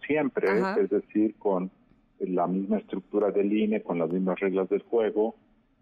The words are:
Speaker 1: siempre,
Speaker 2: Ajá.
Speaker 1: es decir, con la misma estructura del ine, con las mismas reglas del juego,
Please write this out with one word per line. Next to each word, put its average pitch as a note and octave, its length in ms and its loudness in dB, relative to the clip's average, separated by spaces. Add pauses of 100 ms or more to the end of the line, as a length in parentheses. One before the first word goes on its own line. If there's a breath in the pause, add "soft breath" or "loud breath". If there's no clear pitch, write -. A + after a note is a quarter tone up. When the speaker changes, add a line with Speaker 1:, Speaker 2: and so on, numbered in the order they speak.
Speaker 1:
siempre, D3+ 440 0
Speaker 2:
Ajá. F#3+ 320 0
Speaker 1:
es F#2+ 80 0
decir, A2 480 0
con F#2+ 320 -2 (500)
la F2+ 280 0
misma G2 320 0
estructura G#2 520 -2
del G2+ 240 2
ine, G#2+ 260 0
con F2 180 -4
las D#2+ 100 0
mismas F#2 300 -2
reglas F#2+ 280 0
del G2 140 0
juego, A2+ 540 0 (460)